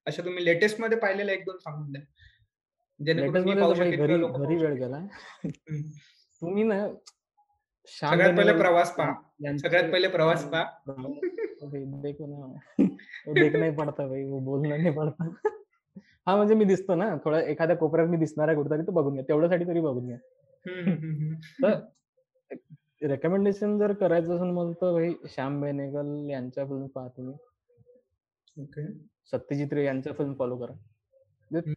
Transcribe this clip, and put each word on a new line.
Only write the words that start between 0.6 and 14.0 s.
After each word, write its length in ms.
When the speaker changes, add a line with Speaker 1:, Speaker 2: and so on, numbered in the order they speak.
Speaker 1:
मध्ये 160
पाहिलेल्या 380
एक 100
दोन 120
सांगून 340
द्या, 100
जेणेकरून 260
मी 20
Speaker 2:
लेटेस्ट 160
मध्ये 120
Speaker 1:
पाहू 120
Speaker 2:
तर 60
भाई 80
Speaker 1:
शकेन 120
किंवा 80
Speaker 2:
घरी, 120
Speaker 1:
लोकं 140
Speaker 2:
घरी 220
Speaker 1:
पाहू 40
Speaker 2:
वेळ 160
Speaker 1:
शकेल. 80
Speaker 2:
गेला. 140
Speaker 1:
हम्म. 840
Speaker 2:
तुम्ही 220
ना 240
श्याम 260
Speaker 1:
सगळ्यात 160
पहिले 140
Speaker 2:
बेनेगल 180
Speaker 1:
प्रवास 340
पहा. 120
Speaker 2:
यां-, 380
यांचे 240
Speaker 1:
सगळ्यात 220
पहिले 160
प्रवास 340
Speaker 2:
हां, 100
Speaker 1:
पहा. 120
Speaker 2:
प्रवास. 420
अबे 220
देखो 420
ना, 320
<laughs> 500
वो 60
देखना 320
ही 60
पडता 360